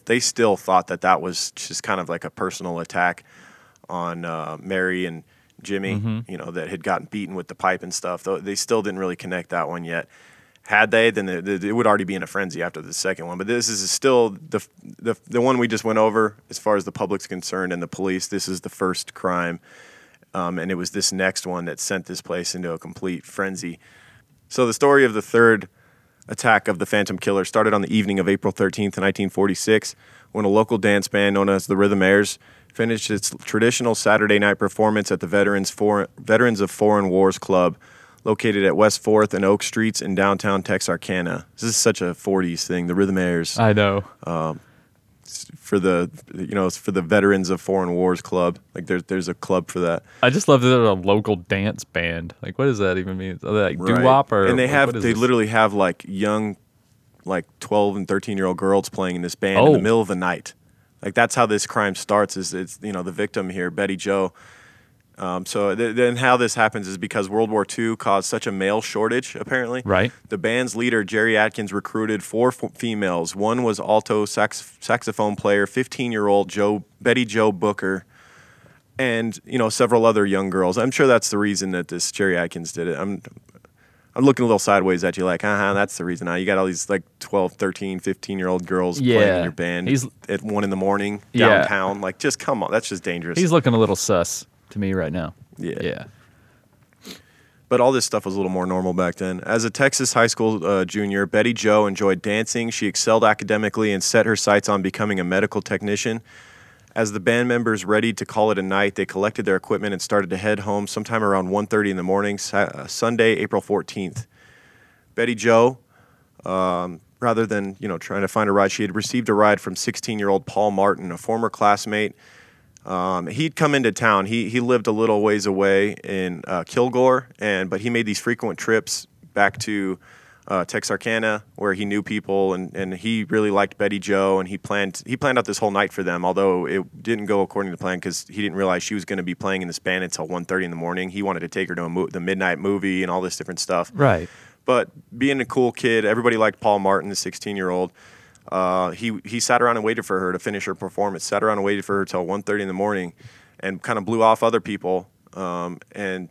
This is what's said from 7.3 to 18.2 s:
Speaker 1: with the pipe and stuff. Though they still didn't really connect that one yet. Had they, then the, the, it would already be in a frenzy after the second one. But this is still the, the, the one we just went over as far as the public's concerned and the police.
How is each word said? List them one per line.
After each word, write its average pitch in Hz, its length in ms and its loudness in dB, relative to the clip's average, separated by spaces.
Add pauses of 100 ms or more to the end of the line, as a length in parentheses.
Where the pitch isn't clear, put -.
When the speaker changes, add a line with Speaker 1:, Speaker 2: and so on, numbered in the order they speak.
Speaker 1:
with 87 140 -10
the - 60 -14
pipe 92 280 -2
and 90 100 -10
stuff. 90 300 -8
Though 95 140 -2
they 98 180 -8
still 113 260 0
didn't 95 180 -6
really 90 180 -4
connect 90 320 -8
that 85 180 -2
one 87 160 -8
yet. 82 240 -6 (600)
Had 107 220 4
they, 113 220 6
then 98 160 -4
the, 90 160 -4
the, 98 240 -4
it 104 60 -2
would 117 120 2
already 104 200 4
be 95 100 -6
in 92 80 -6
a 87 40 -8
frenzy 87 360 -6
after 85 180 -6
the - 100 -14
second 87 360 -4
one. 87 100 -10
But 98 80 -6
this 117 240 -2
is 95 220 -4
still 123 400 2
the, - 360 -8 (320)
the, 113 160 -4 (140)
the 120 100 0
one 127 200 4
we 120 80 2
just 110 160 -4
went 110 160 0
over 110 380 2 (120)
as - 80 -12
far 107 180 0
as 95 100 -2
the 101 60 -8
public's 98 360 -4
concerned 92 440 -6
and 87 120 -4
the 82 40 -8
police. 92 400 -4